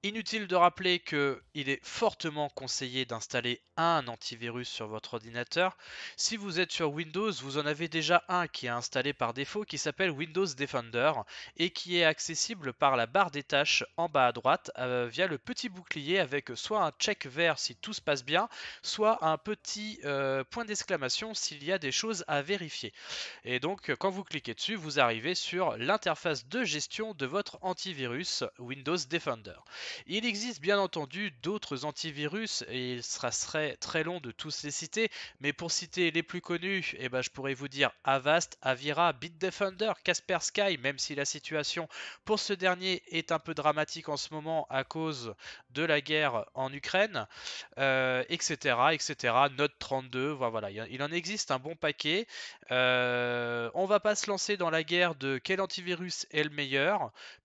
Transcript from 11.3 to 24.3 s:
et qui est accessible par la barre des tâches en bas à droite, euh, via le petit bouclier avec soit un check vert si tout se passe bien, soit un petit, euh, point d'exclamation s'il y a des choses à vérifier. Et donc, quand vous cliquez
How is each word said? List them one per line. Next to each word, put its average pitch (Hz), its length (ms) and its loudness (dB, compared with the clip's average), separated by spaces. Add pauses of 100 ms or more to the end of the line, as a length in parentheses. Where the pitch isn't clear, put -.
et 175 140 2
qui 175 280 -2
est 175 60 6
accessible 156 680 0
par 135 240 6
la 117 100 4
barre 180 240 4
des 143 120 -6
tâches - 420 4 (140)
en 170 100 2
bas 139 200 6
à 117 40 4
droite, 127 460 2
euh, 123 320 0
via 151 160 0
le 160 100 -2
petit 247 320 -6
bouclier 175 520 -2
avec 139 340 0
soit 208 300 0
un 151 140 2
check - 280 0
vert 151 320 2
si - 160 -4
tout - 180 -10
se - 80 -6
passe 139 240 0
bien, 170 240 2 (340)
soit 214 440 2
un 156 100 4
petit, 208 680 -8
euh, 139 400 0
point 233 200 -6
d'exclamation 202 680 -2
s'il 147 300 -6
y 165 80 0
a 190 60 2
des 135 140 -2
choses 214 360 -2
à 147 120 2
vérifier. 156 540 -4 (500)
Et 123 160 0
donc, 156 360 -2
quand 196 140 0
vous 190 140 -6
cliquez 127 300 -6